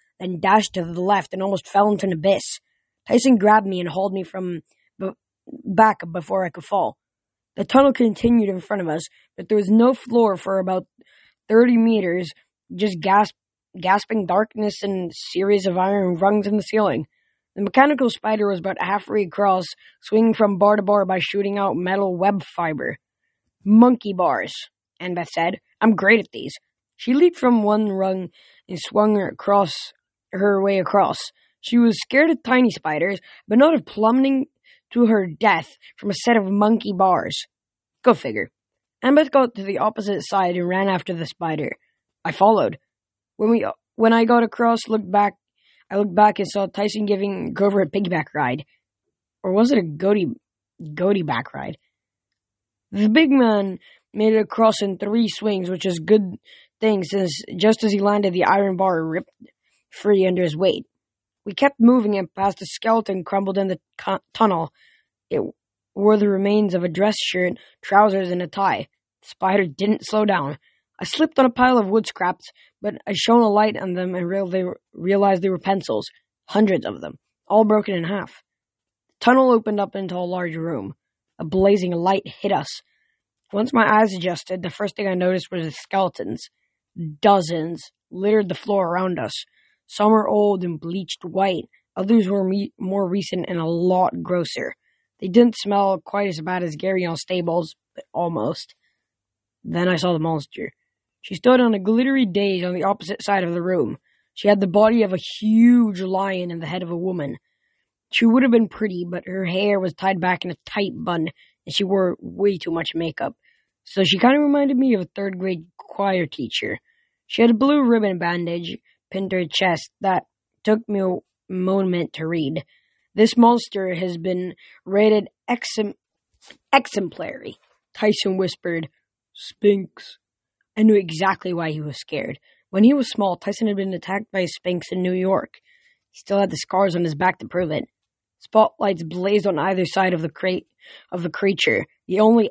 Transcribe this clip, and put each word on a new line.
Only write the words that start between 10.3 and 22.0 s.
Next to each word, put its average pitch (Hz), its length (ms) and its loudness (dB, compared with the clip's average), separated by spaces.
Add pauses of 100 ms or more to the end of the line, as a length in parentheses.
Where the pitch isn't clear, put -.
for 190 240 -4
about 185 260 -4 (640)
thirty 233 280 6
meters, 185 540 0 (440)
just 185 260 -2
gasp-, 196 340 4 (440)
gasping 196 480 -2
darkness 208 560 -2
and 185 320 -4
series 196 520 -2
of 180 100 0
iron 185 400 0
rungs 196 300 0
in 208 100 0
the 196 60 -2
ceiling. 170 440 -2 (520)
The 202 60 -4
mechanical 262 440 2
spider 214 380 -4
was 190 140 -2
about 190 200 -6
halfway 202 420 -2
across, 185 420 0 (360)
swinging 220 320 2
from 202 260 2
bar 208 180 4
to 208 60 0
bar 202 220 2
by 185 140 -2
shooting 202 400 -4
out 196 160 -2
metal 185 420 -2